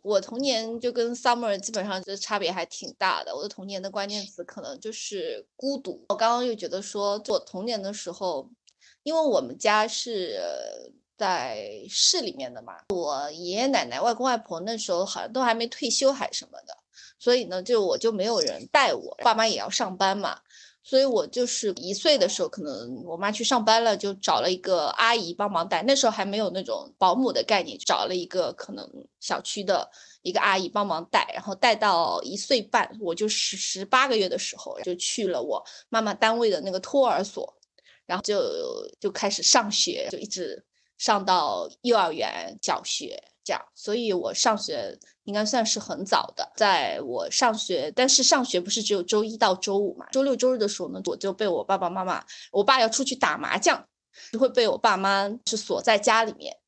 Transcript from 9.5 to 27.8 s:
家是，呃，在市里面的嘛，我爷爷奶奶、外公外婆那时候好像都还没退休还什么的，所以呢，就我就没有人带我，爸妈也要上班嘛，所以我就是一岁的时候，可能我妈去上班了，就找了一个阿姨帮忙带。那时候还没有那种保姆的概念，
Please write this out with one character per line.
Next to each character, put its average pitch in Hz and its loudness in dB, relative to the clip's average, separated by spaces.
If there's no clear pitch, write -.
家 214 2
是， 180 -6
呃， 60 -10
在 127 -2
市 - 2
里 214 -6
面 127 -10
的 117 -14
嘛， 101 -18
我 147 -2
爷 175 -6
爷 254 2
奶 208 2
奶、 123 -4
外 226 4
公 240 -2
外 247 2
婆 170 -8
那 220 -6
时 214 -6
候 180 2
好 - -6
像 226 -8
都 262 -2
还 240 4
没 233 -2
退 233 -6
休 269 4
还 226 -4
什 - -8
么 - -20
的， - -16
所 240 4
以 240 2
呢， 185 -6
就 220 2
我 170 0
就 226 0
没 202 -2
有 220 0
人 - -4
带 247 6
我， - -8
爸 233 6
妈 220 2
也 175 -2
要 104 -6
上 190 -4
班 196 2
嘛， 175 -4
所 262 2
以 269 6
我 208 2
就 247 0
是 214 -2
一 196 -8
岁 294 2
的 190 4
时 - -4
候， 165 0
可 - -10
能 123 -10
我 170 -10
妈 196 -2
去 214 -4
上 233 2
班 226 6
了， 220 4
就 202 -4
找 170 2
了 151 2
一 185 0
个 180 0
阿 226 4
姨 175 -2
帮 202 -2
忙 170 -2
带。 170 0
那 269 4
时 269 4
候 220 6
还 208 -4
没 202 -4
有 208 0
那 185 -6
种 92 -8
保 185 6
姆 240 4
的 117 0
概 196 2
念， 127 -8